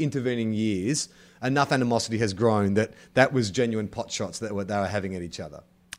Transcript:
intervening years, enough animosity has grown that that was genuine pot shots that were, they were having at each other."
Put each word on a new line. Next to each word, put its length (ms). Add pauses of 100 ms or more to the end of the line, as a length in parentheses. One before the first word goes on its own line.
intervening 500
years, 560 (320)
enough 300
animosity 480
has 160
grown 400
that 180 (220)
that 180
was 160
genuine 380
pot 240
shots 280
that 140
were, 100
they 140
were 100
having 280
at 80
each 160
other." 240 (360)